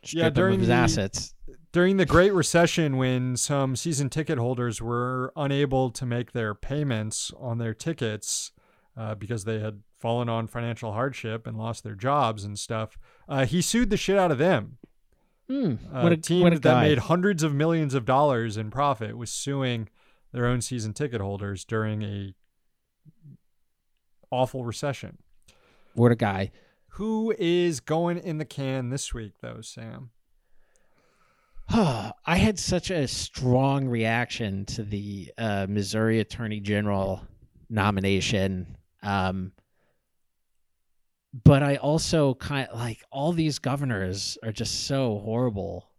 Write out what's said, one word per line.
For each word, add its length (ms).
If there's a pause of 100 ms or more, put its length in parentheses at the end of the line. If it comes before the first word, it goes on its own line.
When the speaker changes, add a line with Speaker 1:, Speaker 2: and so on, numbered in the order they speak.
Speaker 1:
Yeah, 20
Speaker 2:
Strip 160
him 60
of 60
Speaker 1:
during 260
Speaker 2:
his 80
Speaker 1:
the 60
Speaker 2:
assets. 600 (380)
Speaker 1:
during 260
the 80
Great 260
Recession, 640
when 400
some 400
season 320
ticket 300
holders 420
were 560
unable 540
to 160
make 260
their 220
payments 840
on 200
their 160
tickets, 760 (440)
uh, 180
because 300
they 160
had 220 (160)
fallen 300
on 200
financial 440
hardship 540
and 100
lost 280
their 100
jobs 500
and 140
stuff, 400 (300)
uh, 180
he 160
sued 280
the 60
shit 220
out 140
of 60
them. 400 (680)
Speaker 2:
Hmm, 260 (180)
Speaker 1:
Uh, 100
Speaker 2:
what 100
a, 40
Speaker 1:
a 0
team 260
Speaker 2:
what 100
a 60
Speaker 1:
that 40
Speaker 2:
guy. 260
Speaker 1:
made 100
hundreds 460
of 100
millions 400
of 100
dollars 520
in 140
profit 460
was 140
suing 580 (440)
their 140
own 140
season 320
ticket 280
holders 440
during 380
a 320 (2000)
awful 340
recession. 540 (760)
Speaker 2:
What 160
a 60
guy. 340 (460)
Speaker 1:
Who 420
is 420
going 380
in 200
the 60
can 460
this 240
week, 260
though, 200
Sam? 500 (1600)
Speaker 2:
<sighs> 0
I 440 (140)
had 320
such 320
a 180
strong 760
reaction 800
to 160
the, 560
uh, 300
Missouri 520
Attorney 400
General 680 (440)
nomination. 1080 (260)
Um, 500 (1900)
but 180
I 140
also 580
kind, 400
like, 360
all 220
these 260
governors 840
are 100
just 340
so 320
horrible. 720 (100)